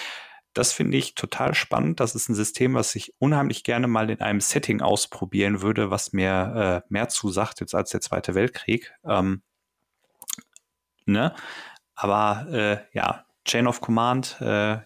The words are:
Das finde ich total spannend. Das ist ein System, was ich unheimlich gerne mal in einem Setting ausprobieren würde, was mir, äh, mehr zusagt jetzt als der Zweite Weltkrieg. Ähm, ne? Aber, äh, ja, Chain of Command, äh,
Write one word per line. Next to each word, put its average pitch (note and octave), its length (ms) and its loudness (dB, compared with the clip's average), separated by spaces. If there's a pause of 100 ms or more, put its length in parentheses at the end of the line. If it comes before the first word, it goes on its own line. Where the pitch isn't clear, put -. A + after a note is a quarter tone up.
(540)
Das B2+ 180 2
finde - 280 0
ich - 160 -4
total - 400 -2
spannend. - 440 0
Das A#2 140 0
ist - 160 -4
ein A2 60 0
System, B2+ 400 0
was - 180 0
ich - 240 -10
unheimlich C#3+ 460 2
gerne A#2+ 240 2
mal A2 240 2
in A2 100 -4
einem G#2 180 2
Setting - 420 0
ausprobieren G2 800 0
würde, G#2+ 260 2
was - 240 -2
mir, F#2+ 720 2
äh, - 80 -20
mehr A2+ 160 0
zusagt G2 500 -2
jetzt - 140 -6
als - 160 0
der - 120 -4
Zweite F2+ 340 -4
Weltkrieg. - 580 0 (100)
Ähm, F#2+ 380 0 (1600)
ne? A2 280 2 (600)
Aber, G#2 560 0
äh, G#2 260 2 (140)
ja, - 340 -2 (200)
Chain A#2+ 220 2
of A#2+ 140 -2
Command, A#2+ 600 0
äh, G#2+ 440 0